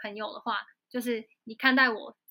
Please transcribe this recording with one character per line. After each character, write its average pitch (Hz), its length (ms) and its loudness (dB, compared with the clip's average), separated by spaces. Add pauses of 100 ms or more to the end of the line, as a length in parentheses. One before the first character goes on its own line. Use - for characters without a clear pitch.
朋 208 140 -10
友 208 180 -8
的 - 60 -12
话， 220 180 -2 (320)
就 247 100 -6
是 233 280 -2 (180)
你 220 100 -12
看 262 200 4
待 262 140 6
我 - 260 -6 (160)